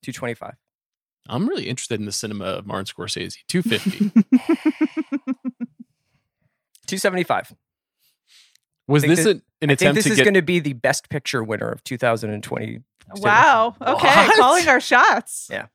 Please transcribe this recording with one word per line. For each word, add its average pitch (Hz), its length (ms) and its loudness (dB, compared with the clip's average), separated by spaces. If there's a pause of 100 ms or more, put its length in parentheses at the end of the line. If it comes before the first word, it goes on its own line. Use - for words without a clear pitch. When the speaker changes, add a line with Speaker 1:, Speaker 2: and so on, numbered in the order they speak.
Speaker 1:
Two 131 100 -12
twenty-five. 120 420 -10 (720)
Speaker 2:
I'm 180 200 -2
really 320 200 -6
interested 117 320 -6
in 107 60 -8
the 98 60 -10
cinema 104 340 -8
of 92 200 -8
Martin 95 200 -8
Scorsese. - 520 -12 (100)
Two 180 140 -2
fifty. 208 540 -2
Speaker 3:
<laughs> 220 60 6 (2750)
Speaker 1:
Two 190 120 -6
seventy-five. 180 540 -2 (1300)
Speaker 2:
Was 143 180 2
Speaker 1:
I - 20 0
think 165 100 4
Speaker 2:
this 165 80 2
Speaker 1:
that, 214 120 4
Speaker 2:
an, - 60 -16 (200)
an 151 80 0
Speaker 1:
I 139 40 6
think 131 60 -4
Speaker 2:
attempt 185 160 4
Speaker 1:
this 220 80 0
Speaker 2:
to 233 60 2
Speaker 1:
is 220 80 2
Speaker 2:
get 131 60 6
Speaker 1:
gonna 196 180 4
be 175 180 0
the 143 140 -6
best - 340 -4
picture 135 340 -6
winner 110 260 -6
of - 160 -10
two 127 120 -10
thousand 113 340 -2
and 104 120 -8
twenty. 113 380 -10 (360)
Speaker 3:
Wow. 226 640 4
Okay. 285 460 4
Speaker 2:
What? 440 120 4
Speaker 3:
Calling 320 300 4
our 269 120 4
shots. 262 680 0
Speaker 1:
Yeah. 110 240 -8